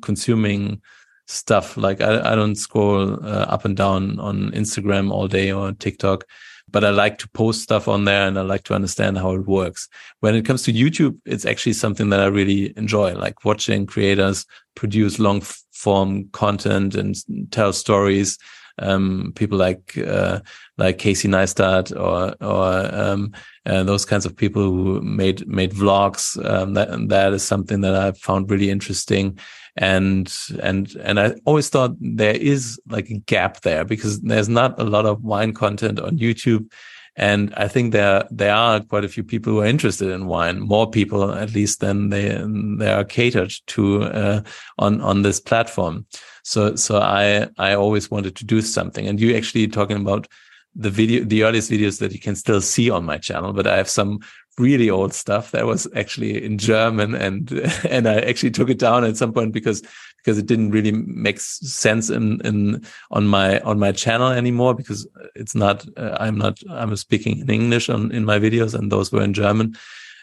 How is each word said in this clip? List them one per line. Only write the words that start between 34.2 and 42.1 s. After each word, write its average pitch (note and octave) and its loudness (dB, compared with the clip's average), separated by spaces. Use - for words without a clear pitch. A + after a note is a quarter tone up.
there's G#2+ 2
not A#2 2
a A2 -2
lot G#2 2
of G#2+ 0
wine G#2+ 0
content G#2 -2
on - -2
YouTube. A2+ 0
And G2+ 2
I G#2 0
think A#2+ 0
there, G2+ 4
there G2+ 2
are A2 4
quite G#2 -4
a G2+ -4
few G#2+ -10
people A2+ -4
who G#2+ 2
are G#2 2
interested G#2+ 0
in F#2 -6
wine, F2 -2
more G#2 2
people G2+ 0
at G#2+ -6
least G#2 0
than G2+ 0
they, G2+ -2